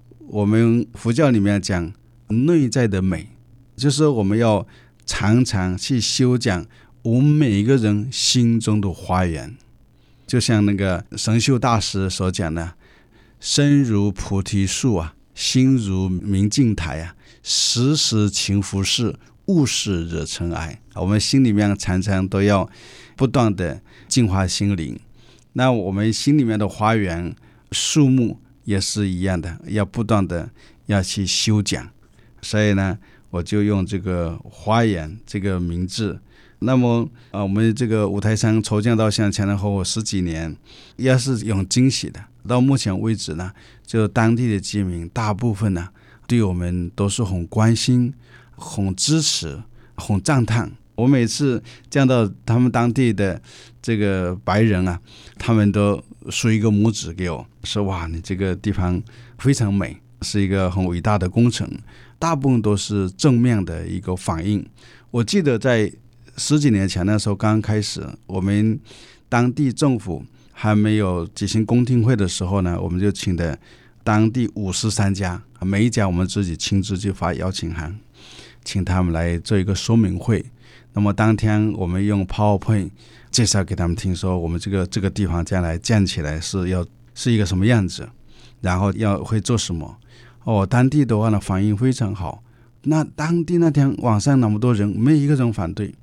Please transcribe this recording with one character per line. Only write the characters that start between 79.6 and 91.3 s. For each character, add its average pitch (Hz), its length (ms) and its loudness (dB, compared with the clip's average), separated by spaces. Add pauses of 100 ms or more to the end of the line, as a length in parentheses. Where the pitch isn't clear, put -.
个 95 100 -2
说 117 220 0
明 98 220 2
会。 104 280 -2 (480)
那 104 80 0
么 101 100 2
当 110 240 4
天 107 380 2
我 95 120 -4
们 90 180 -2
用 101 240 0
PowerPoint 104 640 0 (380)
介 120 160 2
绍 98 180 0
给 87 120 -6
他 87 120 -2
们 87 80 0
听， 92 200 -2
说 92 220 -2
我 82 100 -4
们 85 120 -2
这 101 100 -6
个， 95 160 0
这 143 160 -4
个 180 80 0
地 98 160 -2
方 85 180 0
将 92 200 -2
来 82 140 -2
建 104 280 2
起 87 160 -2
来 76 180 -4
是 90 300 -4
要， 90 160 -2 (300)
是 - 160 -2
一 113 60 4
个 107 80 2
什 90 120 0
么 92 80 2
样 113 220 4
子， 67 220 -12 (520)
然 90 180 0
后 98 140 2
要 101 300 -2
会 110 180 -2
做 120 160 0
什 95 160 -4
么。 78 240 -8 (460)
哦， 104 220 2
当 120 240 4
地 143 160 2
的 117 140 2
话 110 100 2
呢， 104 100 2